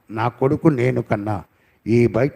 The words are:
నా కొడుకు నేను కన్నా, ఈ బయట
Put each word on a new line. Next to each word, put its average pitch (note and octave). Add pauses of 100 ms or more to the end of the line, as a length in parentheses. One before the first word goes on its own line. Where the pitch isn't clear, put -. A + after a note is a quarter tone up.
(120)
నా A2
కొడుకు C#3+
నేను B2
కన్నా, G#2+ (440)
ఈ A#2
బయట B2